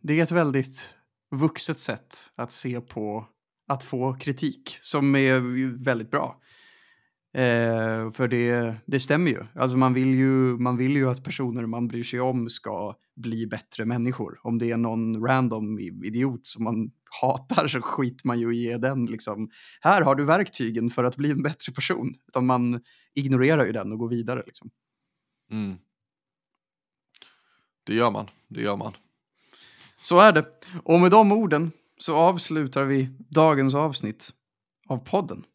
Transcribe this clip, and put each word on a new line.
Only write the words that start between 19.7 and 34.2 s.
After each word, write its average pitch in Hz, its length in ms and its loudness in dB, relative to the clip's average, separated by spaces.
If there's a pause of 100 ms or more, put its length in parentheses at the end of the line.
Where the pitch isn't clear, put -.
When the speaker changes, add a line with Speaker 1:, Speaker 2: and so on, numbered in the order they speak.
Speaker 1:
"Här 185 220 4
har 139 120 4
du 143 100 0
verktygen 117 680 0
för 123 140 -2
att 123 120 0
bli 147 140 -2
en 139 120 -2
bättre 143 300 -6
person." 127 420 -4 (140)
Utan 127 180 -2
man 123 340 0 (340)
ignorerar 135 520 2
ju 101 60 -2
den 104 200 -6
och 110 60 -8
går 117 100 -4
vidare, 117 380 -4
liksom. - 240 -20 (800)
Speaker 2:
Mm. 104 260 -6 (2000)
Det 107 100 -4
gör 117 160 4
man. 104 160 -6 (220)
Det - 140 -10
gör 101 140 -2
man. 107 160 -10 (1080)
Speaker 1:
Så 175 180 4
är 214 120 10
det. 156 120 4 (400)
Och 170 160 6
med 180 100 8
de 208 220 8
orden 170 400 2 (260)
så 160 180 -2
avslutar 156 680 2
vi 135 240 0 (100)
dagens 147 560 4
avsnitt 151 560 -4 (580)